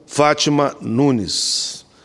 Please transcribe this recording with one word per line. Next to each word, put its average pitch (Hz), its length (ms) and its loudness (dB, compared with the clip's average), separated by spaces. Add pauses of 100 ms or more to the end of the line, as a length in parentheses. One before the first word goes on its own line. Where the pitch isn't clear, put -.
Fátima 147 760 2
Nunes. 117 1040 -2 (200)